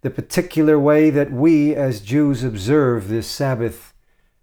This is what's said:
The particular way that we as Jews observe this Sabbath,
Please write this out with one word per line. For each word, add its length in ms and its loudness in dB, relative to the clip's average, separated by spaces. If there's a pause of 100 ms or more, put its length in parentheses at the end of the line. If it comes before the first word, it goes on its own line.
The 80 -4
particular 680 0
way 300 4
that 240 0
we 420 2
as 260 -2
Jews 440 -2
observe 640 0
this 200 -4
Sabbath, 680 -6 (480)